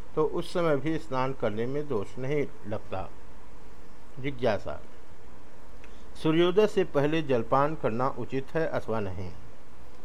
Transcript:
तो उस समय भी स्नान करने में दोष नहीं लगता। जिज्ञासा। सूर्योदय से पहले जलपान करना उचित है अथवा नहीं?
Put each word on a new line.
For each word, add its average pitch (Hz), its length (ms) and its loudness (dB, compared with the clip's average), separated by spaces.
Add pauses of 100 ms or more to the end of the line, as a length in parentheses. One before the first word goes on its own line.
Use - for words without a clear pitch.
(140)
तो 156 100 2
उस 170 280 0
समय 165 240 4
भी 151 220 0
स्नान 131 340 0
करने 113 340 0
में 143 220 0
दोष 110 300 0
नहीं 139 280 0 (200)
लगता। 101 420 -2 (1120)
जिज्ञासा। 120 600 0 (1400)
सूर्योदय 175 440 4
से 202 180 2
पहले 151 380 2
जलपान 135 520 2
करना 127 340 0
उचित 127 460 -2
है 160 120 2
अथवा 113 340 0
नहीं? 92 300 -2 (760)